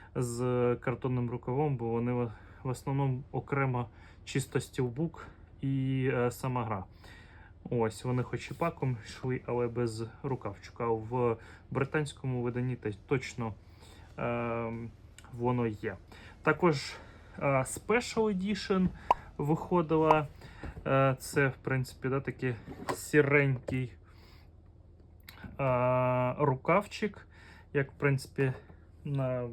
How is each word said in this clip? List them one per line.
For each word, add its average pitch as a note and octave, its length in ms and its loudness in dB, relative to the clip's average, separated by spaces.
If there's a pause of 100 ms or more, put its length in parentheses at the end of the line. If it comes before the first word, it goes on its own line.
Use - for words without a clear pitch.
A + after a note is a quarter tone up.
(160)
з B2 600 2
картонним A#2+ 540 -2
рукавом, C3 480 0
бо A#2 120 -2
вони A#2 220 0
в, A#2+ 200 0 (320)
в C3 60 -4
основному C3+ 640 0
окремо C3 580 0 (360)
чисто - 340 -2
стілбук B2+ 680 -4 (340)
і, C3 520 0
е, B2 180 2
сама B2 340 -2
гра. G2+ 180 -4 (840)
Ось, A2+ 340 0
вони B2+ 200 0
хоч - 280 -6
і - 20 -6
паком C#3+ 520 -2
йшли, - 400 -4
але A#2+ 220 0
без A#2 360 -2 (200)
рукавчика. A#2+ 640 -6
В A2+ 500 2 (340)
британському C3+ 720 -2
виданні B2 340 -2
те-, G#2+ 180 -4 (140)
точно, A#2+ 460 -2 (680)
е, A#2 520 -2 (640)
воно A#2+ 340 2
є. G#2 280 -4 (460)
Також, D#3 520 4 (460)
е, - 80 -2
Special G#3 880 2
Edition F#3+ 500 2 (500)
виходила. D#3 920 4 (600)
Е, C3+ 320 4
це, - 280 2
в B2+ 100 -2
принципі, C3 520 -4
да, C3+ 100 0
такий B2+ 360 -4 (400)
сіренький, C#3 1000 2 (1700)
е, B2+ 800 2
рукавчик, E3 880 0 (460)
як, C#3 180 0
в - 40 -20
принципі, C#3 580 0 (520)
на B2+ 480 0